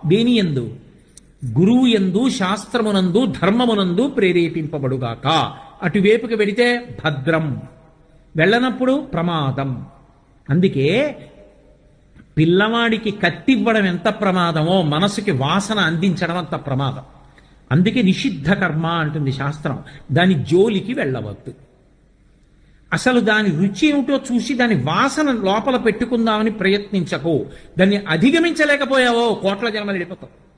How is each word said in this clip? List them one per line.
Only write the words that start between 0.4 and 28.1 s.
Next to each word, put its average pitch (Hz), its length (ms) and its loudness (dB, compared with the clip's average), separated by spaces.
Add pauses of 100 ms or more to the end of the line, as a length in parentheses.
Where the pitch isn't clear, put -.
గురువు 240 280 4
యందు, 208 420 2
శాస్త్రమునందు, 202 960 0
ధర్మమునందు 202 840 0
ప్రేరేపింపబడుగాక. 147 1500 0 (280)
అటువైపుకి 214 520 2
వెడితే 240 720 0
భద్రం, 147 580 -2 (720)
వెళ్ళనప్పుడు 247 640 2 (120)
ప్రమాదం. 139 760 -4 (640)
అందుకే 180 680 2 (1200)
పిల్లవాడికి 214 720 2
కత్తివ్వడం 208 760 0
ఎంత 175 220 -2
ప్రమాదమో, 180 760 0
మనసుకి 190 480 0
వాసన 175 480 -2
అందించడం 170 600 -2
అంత 170 280 -8
ప్రమాదం. 131 360 -4 (680)
అందుకే 220 300 4
నిషిద్ధ 175 500 0
కర్మ 165 340 -2
అంటుంది 151 460 -2
శాస్త్రం, 139 460 -6 (340)
దాని 175 220 4
జోలికి 190 600 2
వెళ్ళవద్దు. 123 600 -6 (1400)
అసలు 240 280 2
దాని 214 280 2
రుచి 190 380 0
ఏమిటో 277 340 2 (120)
చూసి 247 220 0
దాని 240 200 2
వాసన 226 560 0
లోపల 220 460 0
పెట్టుకుందామని 226 720 0
ప్రయత్నించకు. 185 960 -2 (320)
దాన్ని 196 180 4
అధిగమించలేకపోయావో 254 1400 2